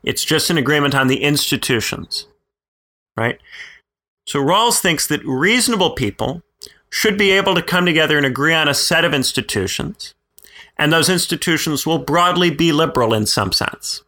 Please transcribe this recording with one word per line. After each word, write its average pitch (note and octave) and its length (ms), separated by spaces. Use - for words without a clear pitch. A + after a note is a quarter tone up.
It's - 220
just D#3 260
an E3+ 80
agreement C#3+ 380
on C3+ 100
the C3 160
institutions, - 1040
right? A#2 220
So C#3+ 160
Rawls G3+ 380
thinks D#3+ 280
that D3+ 180
reasonable F#3+ 640
people C3 500
should G3+ 300
be G3+ 140
able F#3+ 220
to F3+ 60
come F3 240
together D#3 320
and D3 80
agree C3+ 300
on D#3 140
a C#3+ 40
set E3 320
of E3+ 80
institutions, - 1040
and D3 120
those E3 200
institutions E3 760
will D#3+ 140
broadly F3 500
be E3 240
liberal C#3 400
in G#2+ 140
some G2 260
sense. - 560